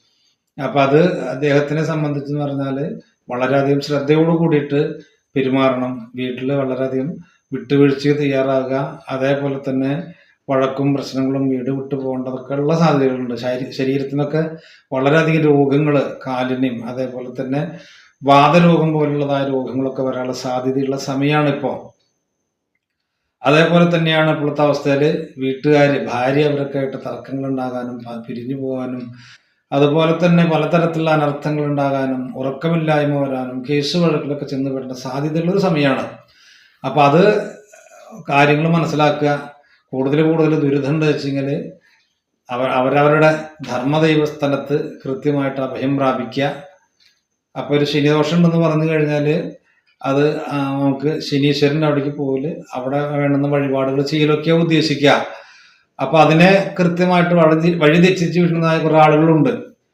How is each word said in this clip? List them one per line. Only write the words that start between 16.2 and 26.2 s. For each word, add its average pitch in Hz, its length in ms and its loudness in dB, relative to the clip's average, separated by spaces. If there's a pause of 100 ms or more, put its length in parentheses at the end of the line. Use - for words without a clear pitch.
കാലിനും 127 640 -4
അതേപോലെ 127 540 -8
തന്നെ 143 360 -6 (440)
വാതരോഗം 156 720 6
പോലുള്ളതായ 143 560 -2
രോഗങ്ങളൊക്കെ 131 540 -4
വരാനുള്ള 127 300 -4
സാധ്യതയുള്ള 131 640 -4
സമയമാണിപ്പോ. 143 960 -2 (1500)
അതേപോലെ 165 520 4
തന്നെയാണ് 160 340 2
ഇപ്പോഴത്തെ 143 320 -2
അവസ്ഥയില് 143 640 0 (120)
വീട്ടുകാര്, 135 720 2
ഭാര്യ 135 320 0